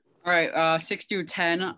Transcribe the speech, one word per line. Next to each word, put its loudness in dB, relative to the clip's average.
All 0
right, 4
uh, 2
six -8
through -4
ten. -2